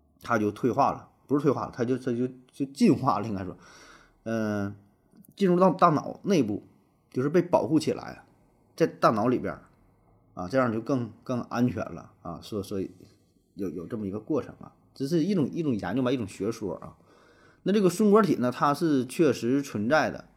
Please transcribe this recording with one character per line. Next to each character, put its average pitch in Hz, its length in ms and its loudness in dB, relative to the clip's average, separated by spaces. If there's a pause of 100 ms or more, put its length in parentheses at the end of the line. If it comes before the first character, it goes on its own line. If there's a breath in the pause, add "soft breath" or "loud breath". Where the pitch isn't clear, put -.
(240)
它 117 160 0
就 104 100 0
退 107 220 -2
化 117 200 2
了， - 180 -12 (180)
不 139 100 0
是 143 60 -2
退 151 80 4
化 117 160 -4
了， - 80 -12
它 123 100 -2
就， 127 120 0
它 127 140 -4
就， 120 160 -2 (240)
就 - 220 -6
进 202 220 6
化 123 240 0
了， 107 80 -4
应 110 80 -4
该 95 80 -6
说， 90 120 -8 (680 loud breath)
嗯， 107 500 -2 (600)
进 196 120 2
入 175 120 4
到 185 120 6
大 - 180 4
脑 - 340 -2
内 180 180 4
部， 104 220 -2 (480)
就 127 100 -2
是 135 60 -2
被 170 140 4
保 165 260 2
护 156 100 2
起 135 140 0
来， - 320 -10 (540)
在 160 100 4
大 - 220 2
脑 110 180 2
里 127 100 2
边 82 160 -6
儿 - 100 -16 (680)
啊， 90 140 -10
这 131 100 -2
样 127 140 2
就 110 80 -2
更， 117 320 -4 (120)
更 104 180 -6
安 123 260 0
全 104 120 -4
了 - 320 -10 (100)
啊。 85 200 -12
所， 104 220 -8
所 98 160 -6
以 92 120 -6 (640)
有， 95 140 -6
有 82 160 -10
这 120 120 -10
么 107 100 -8
一 92 40 -6
个 101 60 -8
过 127 240 -4
程 - 200 -16
啊， - 100 -20 (240)
这 135 100 -6
是 156 180 0
一 196 120 0
种， 151 160 2
一 160 100 -4
种 143 140 0
研 98 180 -4
究 131 80 0
吧， 123 100 0
一 139 40 0
种 120 100 -6
学 98 240 -6
说 104 260 -6
啊。 - 200 -16 (680 soft breath)
那 185 100 0
这 214 80 4
个 185 80 6
松 208 200 4
果 208 120 8
体 151 140 2
呢， 123 140 0
它 143 240 2
是 143 320 2
确 135 280 4
实 123 280 0
存 113 280 -4
在 143 200 4
的 65 160 -10 (120)